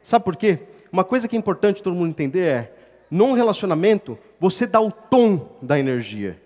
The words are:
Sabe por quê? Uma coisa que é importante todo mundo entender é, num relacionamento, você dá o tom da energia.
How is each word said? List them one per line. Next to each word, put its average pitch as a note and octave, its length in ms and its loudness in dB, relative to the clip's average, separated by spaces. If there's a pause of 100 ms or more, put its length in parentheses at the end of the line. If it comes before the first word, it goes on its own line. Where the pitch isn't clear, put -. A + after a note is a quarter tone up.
Sabe A#3 220 2
por F3 140 -4
quê? G3+ 220 2 (320)
Uma F#3 120 2
coisa A#3 240 0
que - 80 -6
é A3+ 40 0
importante G3+ 440 0
todo F3+ 120 -2
mundo F3 140 0
entender D#3 380 -2
é, A#2+ 260 -2 (360)
num G#3+ 240 2
relacionamento, G3 840 0 (220)
você F#3 260 0
dá A3 140 -4
o G#3+ 100 -2
tom A3 600 0 (120)
da C3+ 160 -2
energia. G#2+ 680 -6